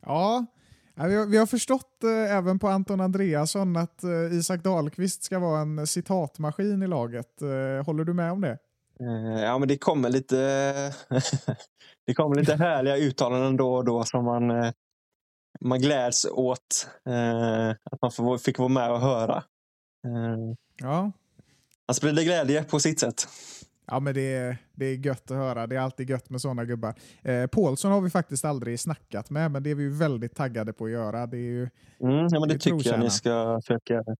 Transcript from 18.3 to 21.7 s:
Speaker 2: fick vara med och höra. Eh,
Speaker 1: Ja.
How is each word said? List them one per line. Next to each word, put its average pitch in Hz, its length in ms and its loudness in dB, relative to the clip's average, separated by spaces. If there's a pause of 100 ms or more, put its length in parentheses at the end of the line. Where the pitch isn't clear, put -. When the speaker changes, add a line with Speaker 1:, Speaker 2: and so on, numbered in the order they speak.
Speaker 2:
fick 127 220 -2
vara 127 100 2
med 123 220 2
och 120 100 0
höra. 117 360 2 (680)
Eh, 117 480 -4 (260)
Speaker 1:
Ja. 165 300 -2 (760)